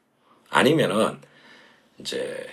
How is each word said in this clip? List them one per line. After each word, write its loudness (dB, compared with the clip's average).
아니면은 2
이제 -8